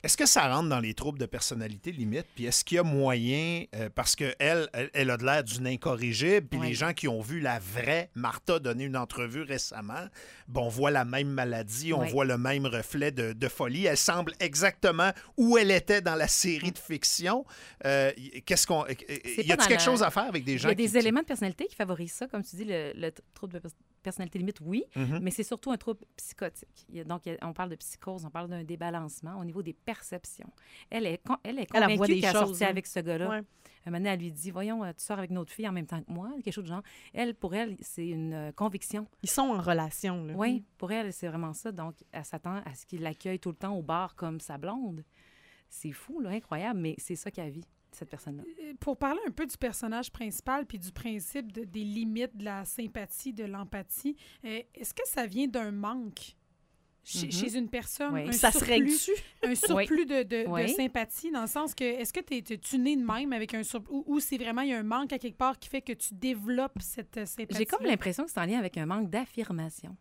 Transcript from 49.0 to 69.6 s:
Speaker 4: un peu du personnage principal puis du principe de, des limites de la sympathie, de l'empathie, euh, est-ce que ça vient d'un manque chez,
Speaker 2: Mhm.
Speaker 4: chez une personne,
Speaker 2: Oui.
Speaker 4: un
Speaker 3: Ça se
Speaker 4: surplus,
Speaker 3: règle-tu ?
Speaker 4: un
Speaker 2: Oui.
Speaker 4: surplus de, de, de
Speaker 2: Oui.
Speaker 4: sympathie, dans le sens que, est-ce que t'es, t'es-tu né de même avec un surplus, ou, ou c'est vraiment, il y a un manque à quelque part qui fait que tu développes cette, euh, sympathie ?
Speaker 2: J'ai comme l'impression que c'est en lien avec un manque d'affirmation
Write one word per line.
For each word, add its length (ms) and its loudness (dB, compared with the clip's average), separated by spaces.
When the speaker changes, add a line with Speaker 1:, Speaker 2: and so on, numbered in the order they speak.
Speaker 4:
un 40 -2
peu 140 -4
du 100 -10
personnage 540 -4
principal 560 -4
puis 120 -10
du 120 -12
principe 640 -6
de, 120 -8
des 200 -8
limites 520 -2
de 100 -10
la 180 -6
sympathie, 680 -8
de 120 -8
l'empathie, 720 -6
euh, 160 -6
est-ce 200 -10
que 120 -4
ça 200 -2
vient 200 0
d'un 260 -2
manque 640 -6
chez, 200 -4
Speaker 2:
Mhm. 60 -6
Speaker 4:
chez 260 -2
une 100 -2
personne, 460 -4
Speaker 2:
Oui. 140 -2
Speaker 4:
un 40 2
Speaker 3:
Ça 180 8
se 80 4
Speaker 4:
surplus, 140 4
Speaker 3:
règle-tu ? 380 6
Speaker 4:
un 80 2
Speaker 2:
Oui. 60 2
Speaker 4:
surplus 500 4
de, 160 2
de, 220 -2
de 40 -2
Speaker 2:
Oui. 220 2
Speaker 4:
sympathie, 600 -2
dans 120 0
le 60 -2
sens 260 -2
que, 100 -4
est-ce 300 -2
que 60 -2
t'es, 200 -4
t'es-tu 380 -4
né 180 4
de 80 2
même 300 0
avec 180 -4
un 100 -2
surplus, 300 -6
ou, 140 -2
ou 140 2
c'est 180 -2
vraiment, 240 -2
il 80 2
y 20 2
a 60 0
un 60 -2
manque 280 0
à 60 -2
quelque 180 -6
part 220 2
qui 100 -16
fait 140 -4
que 100 -6
tu 220 -6
développes 640 -2
cette, 380 -8
euh, 80 -6
sympathie ? 320 -6
Speaker 2:
J'ai 80 4
comme 180 0
l'impression 400 2
que 60 -6
c'est 100 -4
en 60 0
lien 120 2
avec 200 -2
un 80 -2
manque 240 -2
d'affirmation 920 -6